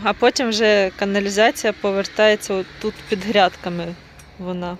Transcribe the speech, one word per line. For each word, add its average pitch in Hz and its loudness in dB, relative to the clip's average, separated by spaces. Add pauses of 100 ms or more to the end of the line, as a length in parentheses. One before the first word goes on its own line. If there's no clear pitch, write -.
а 208 2
потім 247 2
вже 208 2
каналізація 202 0
повертається 208 0
отут 190 -6 (140)
під 190 -4
грядками. 185 0 (540)
Вона 180 -8